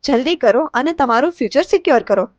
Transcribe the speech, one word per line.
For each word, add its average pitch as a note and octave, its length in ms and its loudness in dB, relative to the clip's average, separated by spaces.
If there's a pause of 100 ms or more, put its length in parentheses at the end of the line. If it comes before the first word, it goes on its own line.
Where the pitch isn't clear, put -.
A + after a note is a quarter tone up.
જલ્દી C#4 420 0
કરો A#3 180 2 (100)
અને C#4 200 -2
તમારું C#4 460 0
ફ્યુચર C4+ 340 -2
સિક્યોર D4 300 2
કરો. F#3+ 360 -2